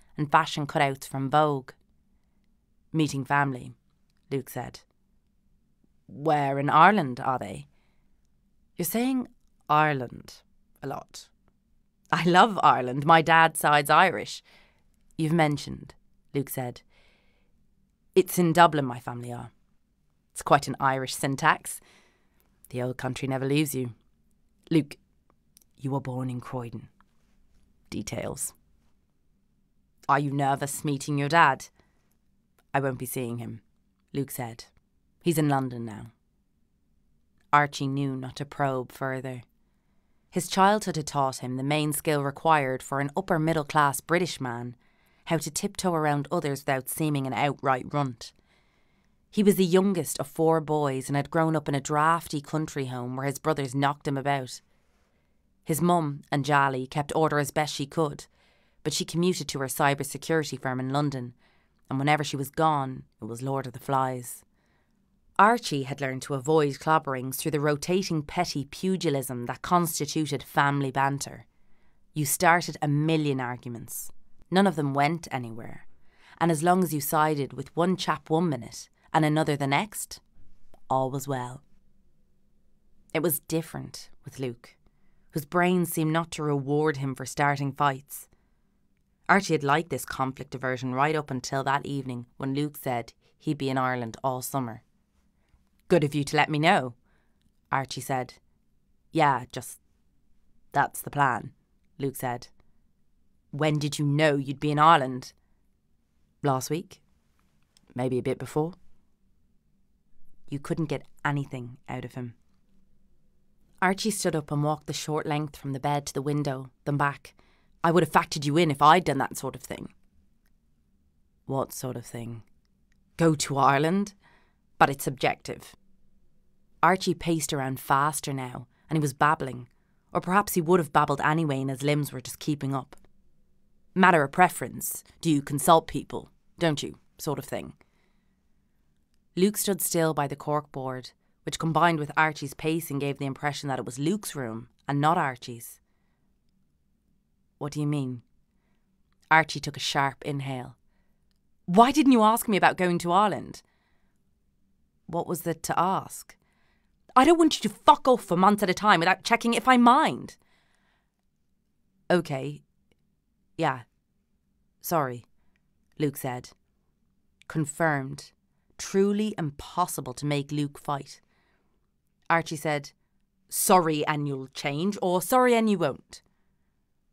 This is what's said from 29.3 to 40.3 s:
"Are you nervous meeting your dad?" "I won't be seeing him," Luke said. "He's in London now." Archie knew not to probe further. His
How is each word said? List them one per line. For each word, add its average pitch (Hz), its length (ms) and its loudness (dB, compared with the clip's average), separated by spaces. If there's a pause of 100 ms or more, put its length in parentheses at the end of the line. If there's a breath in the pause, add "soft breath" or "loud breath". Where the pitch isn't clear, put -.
"Are 139 100 4
you 143 140 0
nervous 139 520 0
meeting 143 320 -2
your 143 120 0
dad?" 151 400 4 (1080)
"I 139 60 2
won't 135 180 -2
be 127 80 -10
seeing 120 320 -6
him," 110 240 -12 (500)
Luke 139 200 -6
said. 113 320 -10 (580)
"He's 165 160 2
in 151 100 4
London 131 360 -2
now." 113 260 -14 (1400)
Archie 143 340 2
knew 135 300 -4
not 131 200 -10
to 143 80 -8
probe 135 460 -4
further. 131 520 -8 (840)
His - 200 -4